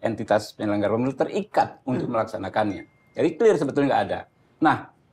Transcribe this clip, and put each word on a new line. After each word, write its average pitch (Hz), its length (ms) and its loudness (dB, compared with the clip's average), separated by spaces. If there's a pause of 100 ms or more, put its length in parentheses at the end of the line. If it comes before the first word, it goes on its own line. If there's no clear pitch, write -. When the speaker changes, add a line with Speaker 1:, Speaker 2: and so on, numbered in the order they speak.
Speaker 1:
entitas 107 480 0
penyelenggara 104 400 0
pemilu 127 240 0
terikat - 720 -2
untuk 127 240 -2
Speaker 2:
Hmm. 117 80 0
Speaker 1:
melaksanakannya. 101 640 -4 (320)
Jadi 160 120 2 (120)
clear 214 160 6
sebetulnya 143 400 0
nggak 104 160 2
ada. 85 80 -4 (400)
Nah, 139 160 4 (360)